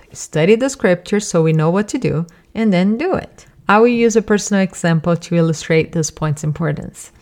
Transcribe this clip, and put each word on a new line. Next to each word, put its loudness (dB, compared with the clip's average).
Study 0
the 0
scriptures -2
so 0
we 2
know 2
what 0
to -4
do, -2
and 0
then 2
do -2
it. -10
I 6
will 6
use 2
a 4
personal 0
example 0
to -4
illustrate 0
this -4
point's -6
importance. -6